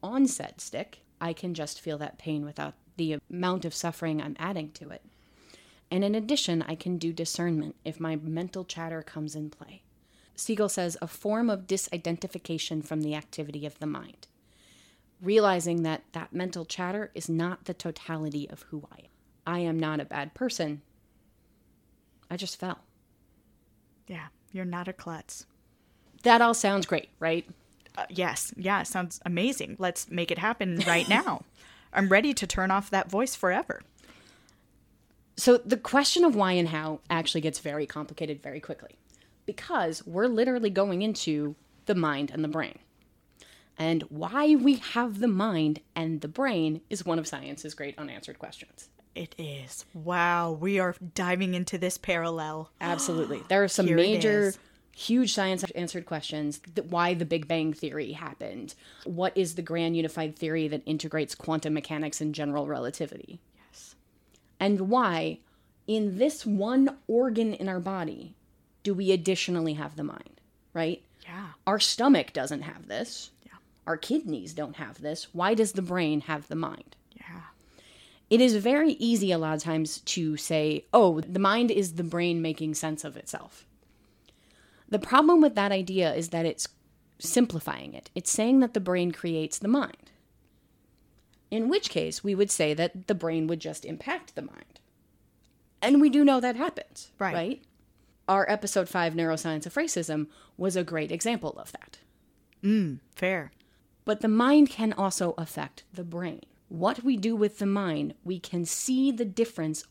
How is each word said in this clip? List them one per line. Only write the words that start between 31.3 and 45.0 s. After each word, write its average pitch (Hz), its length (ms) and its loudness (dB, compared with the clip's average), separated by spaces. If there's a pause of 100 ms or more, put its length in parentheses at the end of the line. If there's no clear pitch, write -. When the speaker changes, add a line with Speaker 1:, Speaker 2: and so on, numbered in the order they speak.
Speaker 2:
I'm 196 160 2
ready 220 260 6
to 196 120 -2
turn 190 240 -2
off 196 200 0
that 190 200 0
voice 226 240 0
forever. 190 460 -2 (1600)
Speaker 1:
So 247 220 8
the 240 180 0
question 285 480 2
of 294 100 6
why 190 180 2
and 175 160 2
how 156 320 -6 (100)
actually 165 320 0
gets 156 160 -4
very 147 280 -6
complicated 151 560 -10
very 143 180 -12
quickly, - 360 -14 (480)
because 196 600 -4
we're 185 220 0
literally 240 420 2
going 190 320 2
into 151 540 -2 (280)
the 208 100 2
mind 147 380 0
and 156 100 -4
the 151 60 -2
brain. 151 300 -6 (1000)
And 160 260 0
why 226 500 4
we 262 220 6
have 233 420 -2